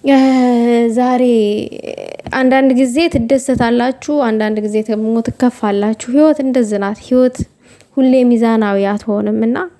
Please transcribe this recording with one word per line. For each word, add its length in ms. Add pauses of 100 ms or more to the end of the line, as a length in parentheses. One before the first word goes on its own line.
እ፣ 120 (720)
ዛሬ 320 (1080)
አንዳንድ 420
ጊዜ 220 (120)
ትደሰታላችሁ፣ 1120
አንዳንድ 380
ጊዜ 240
ደግሞ 380
ትከፋላችሁ። 880
ህይወት 300
እንደዚህ 380
ናት። 220
ህይወት 380 (540)
ሁሌ 200 (120)
ሚዛናዊ 640
አትሆንም 560
እና 140 (240)